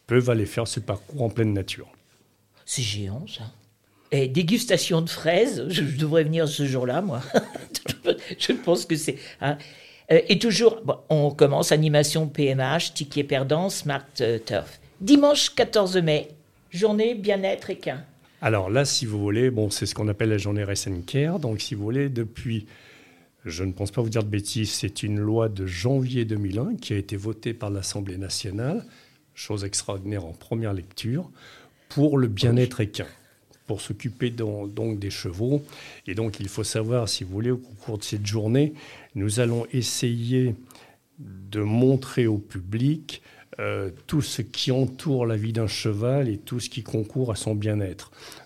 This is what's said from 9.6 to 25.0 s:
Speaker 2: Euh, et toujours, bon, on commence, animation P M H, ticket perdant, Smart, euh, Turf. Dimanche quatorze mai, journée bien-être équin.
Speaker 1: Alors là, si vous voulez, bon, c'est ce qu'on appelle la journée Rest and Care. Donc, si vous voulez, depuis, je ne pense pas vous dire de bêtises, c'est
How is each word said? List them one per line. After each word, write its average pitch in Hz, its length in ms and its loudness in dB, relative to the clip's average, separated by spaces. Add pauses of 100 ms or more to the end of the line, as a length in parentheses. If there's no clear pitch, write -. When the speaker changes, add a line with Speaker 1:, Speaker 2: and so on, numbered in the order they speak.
Speaker 2:
Euh, 165 180 10
et 202 100 6
toujours, 226 460 4
bon, - 140 -2 (100)
on 147 220 4
commence, 147 420 4
animation 151 540 4
P 143 200 0
M 135 120 2
H, 143 340 0
ticket 143 320 -2
perdant, 143 460 0
Smart, 147 340 -4 (160)
euh, 117 240 2
Turf. - 360 -4 (200)
Dimanche 285 540 6
quatorze 196 420 2
mai, 156 320 2 (420)
journée 214 440 2
bien-être 196 560 0
équin. 139 340 -6 (360)
Speaker 1:
Alors 98 300 0
là, 135 140 4
si - 220 0
vous 107 120 -2
voulez, 104 320 2
bon, 107 200 0
c'est - 160 -4
ce - 80 -6
qu'on 107 140 -2
appelle 104 200 0
la 107 100 2
journée 101 260 -2
Rest 98 240 -4
and 90 180 -4
Care. 151 320 0
Donc, 113 220 -4
si - 140 -6
vous 104 80 -6
voulez, 131 260 -2
depuis, 113 580 -4 (800)
je 87 200 -6
ne 95 80 -2
pense 98 180 -4
pas - 120 -2
vous 113 80 0
dire 110 140 2
de 104 40 -4
bêtises, 104 420 -2
c'est - 320 -4